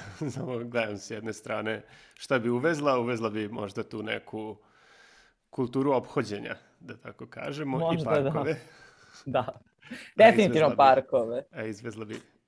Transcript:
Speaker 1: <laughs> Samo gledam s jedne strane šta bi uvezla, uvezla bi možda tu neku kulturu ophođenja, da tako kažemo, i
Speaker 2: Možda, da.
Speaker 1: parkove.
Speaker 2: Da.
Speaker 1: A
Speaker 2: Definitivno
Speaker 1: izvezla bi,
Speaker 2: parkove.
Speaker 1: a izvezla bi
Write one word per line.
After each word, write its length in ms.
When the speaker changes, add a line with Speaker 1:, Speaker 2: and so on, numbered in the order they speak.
Speaker 1:
<laughs> 180
Samo 280
gledam 400
s 120
jedne 220
strane 500
šta 240
bi 120
uvezla, 480
uvezla 320
bi 180
možda 340
tu 200
neku 540
kulturu 420
ophođenja, 640
da 160
tako 300
kažemo, 500
i 40
Speaker 2:
Možda, 300
da. 120
Speaker 1:
parkove. 340
Speaker 2:
Da. 140
Speaker 1:
A 180
Speaker 2:
Definitivno 400
Speaker 1:
izvezla 120
bi, 80
Speaker 2:
parkove. 640
Speaker 1:
a 120
izvezla 400
bi 160